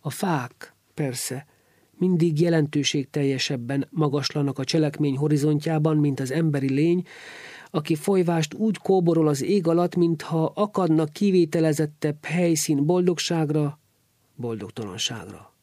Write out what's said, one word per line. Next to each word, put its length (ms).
A 100
fák, 640
persze, 520
mindig 420
jelentőségteljesebben 1500
magaslanak 680
a 60
cselekmény 520
horizontjában, 800
mint 240
az 100
emberi 400
lény, 340
aki 240
folyvást 600
úgy 240
kóborol 500
az 140
ég 240
alatt, 280
mintha 500
akadna 600
kivételezettebb 1200
helyszín 600
boldogságra, 920
boldogtalanságra. 1300